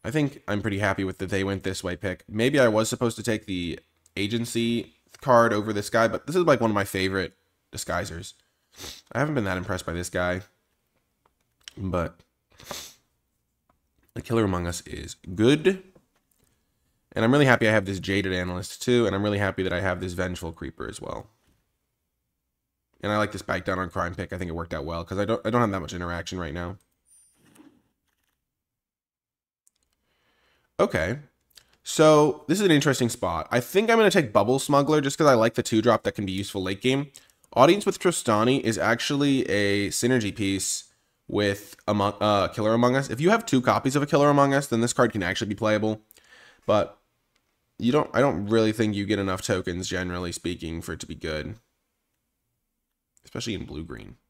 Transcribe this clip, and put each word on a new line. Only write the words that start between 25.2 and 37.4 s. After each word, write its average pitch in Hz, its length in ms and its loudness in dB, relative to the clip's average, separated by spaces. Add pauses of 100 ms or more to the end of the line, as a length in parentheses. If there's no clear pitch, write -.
don't, 110 200 -4
I 110 60 -2
don't 120 100 2
have 107 120 2
that 95 80 -4
much - 120 -10
interaction 87 460 -8
right 80 160 -8
now. 90 220 -8 (4000)
Okay. 107 400 0 (640)
So, 156 640 4
this 185 140 0
is 208 40 2
an 180 60 4
interesting 139 380 2
spot. 85 420 -4
I 120 80 2
think 214 320 0
I'm 226 60 6
gonna 208 140 6
take 151 220 0
Bubble 123 280 4
Smuggler 147 400 2
just 139 180 -4
'cause 156 80 4
I 135 80 8
like 117 200 4
the 120 100 -2
two-drop 110 400 2
that 101 100 -2
can 101 120 -6
be 95 60 -6
useful 98 300 -6
late 92 180 -6
game. 139 300 -2 (440)